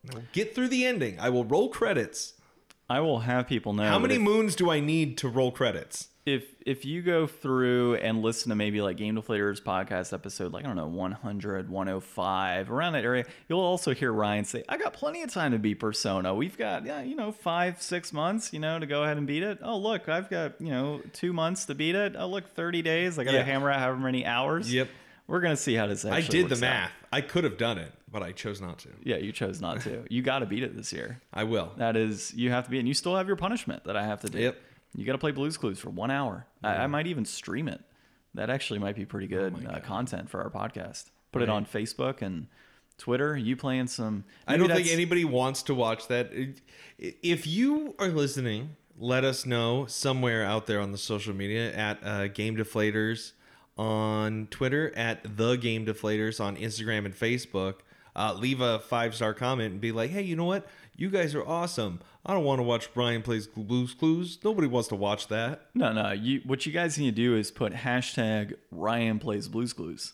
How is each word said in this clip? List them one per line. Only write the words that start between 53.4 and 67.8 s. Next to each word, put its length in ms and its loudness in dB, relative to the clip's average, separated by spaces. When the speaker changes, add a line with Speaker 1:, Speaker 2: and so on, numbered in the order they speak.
Speaker 1:
on 720 0
Twitter, 460 0
at 420 -4
The 180 4
Game 300 -2
Deflators 580 0
on 140 -2
Instagram 480 -2
and 80 -6
Facebook. 600 -2
Uh, 180 0
leave 280 0
a 180 2
five-star 560 0
comment 380 0
and 80 -8
be 100 0
like, 180 0
"Hey, 140 -2
you 120 -2
know 100 0
what? 200 0
You 160 -4
guys 240 2
are 100 -2
awesome. 540 -2
I 80 0
don't 100 2
wanna 200 4
watch 320 0
Ryan 260 2
Plays 240 0
Blue's 480 -2
Clues. 500 0
Nobody 220 4
wants 240 2
to 60 0
watch 320 0
that." 480 -2
Speaker 2:
No, 180 4
no. 200 0
You, 300 0
what 220 -2
you 60 -4
guys 260 0
need 180 2
to 60 2
do 140 6
is 160 0
put 220 -2
hashtag 800 0